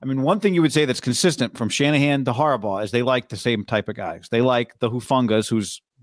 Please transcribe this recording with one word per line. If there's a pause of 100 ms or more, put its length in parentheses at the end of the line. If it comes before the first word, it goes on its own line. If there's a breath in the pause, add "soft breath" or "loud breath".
I
mean,
one
thing
you
would
say
that's
consistent
from
Shanahan
to
Harbaugh
is
they
like
the
same
type
of
guys.
They
like
the
Hufungas,
who's, (220)